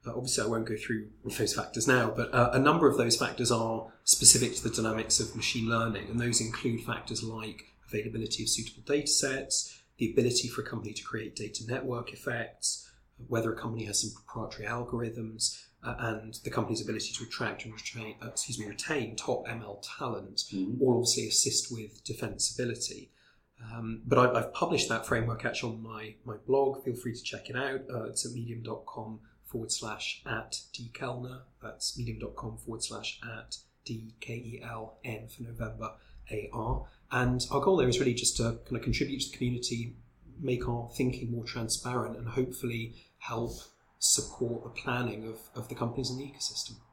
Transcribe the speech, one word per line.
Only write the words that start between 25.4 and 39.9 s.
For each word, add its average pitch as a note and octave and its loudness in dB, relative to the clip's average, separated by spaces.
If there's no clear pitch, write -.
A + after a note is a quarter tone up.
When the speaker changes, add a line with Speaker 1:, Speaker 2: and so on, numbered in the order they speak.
Speaker 1:
actually A#2 -2
on A2 -8
my, A2 -10
my A2+ -6
blog. C3+ 4
Feel B2 -2
free A2+ -4
to - -12
check - -8
it B2 -8
out. C3+ -2
Uh, A#2 -4
it's A#2 -4
at A#2 -6
medium A#2 -6
dot A2+ -8
com A2 -10
forward A2+ -4
slash - -4
at A#2 -6
D A#2 -10
Kellner. B2+ -8
That's - -6
medium A#2 -4
dot A#2 -8
com A2+ -8
forward A2 -8
slash - -6
at A#2 -12
D A2+ -10
K - -10
E A#2 -10
L A2+ -10
N A2+ -8
for - -14
November, A2+ -6
A G#2+ -4
R. A#2 -2
And B2 4
our C#3+ 4
goal F#3+ 8
there C3 6
is A#2+ 4
really B2 4
just - 2
to A#2+ 4
kind B2 -4
of A#2 -4
contribute C3+ 2
to - -4
the - -16
community, B2 -2